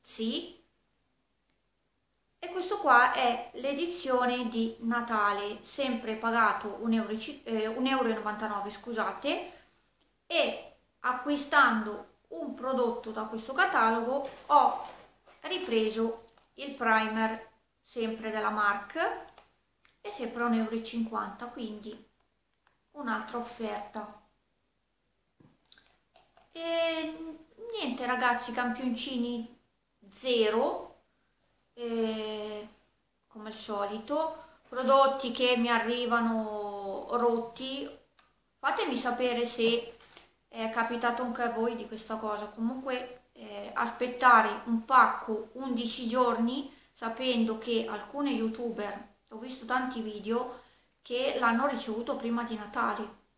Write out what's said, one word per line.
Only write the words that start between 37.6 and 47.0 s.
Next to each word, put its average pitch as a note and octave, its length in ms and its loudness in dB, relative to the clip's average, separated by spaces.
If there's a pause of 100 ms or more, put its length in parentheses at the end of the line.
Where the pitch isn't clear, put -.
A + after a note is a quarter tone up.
Fatemi D4 380 0
sapere A#3+ 500 0
se A#3 520 0 (500)
è A3+ 240 -6
capitato A#3 500 0
anche A#3+ 220 -4
a A3+ 80 0
voi A3+ 240 0
di - 120 -10
questa A3 280 -8
cosa. G#3 320 -6
Comunque, B3 680 -4 (180)
eh, G#3 400 -12
aspettare A#3 920 6
un A3+ 200 2
pacco A3+ 680 6
undici A#3+ 540 -4
giorni, A#3+ 680 2 (180)
sapendo A3+ 640 0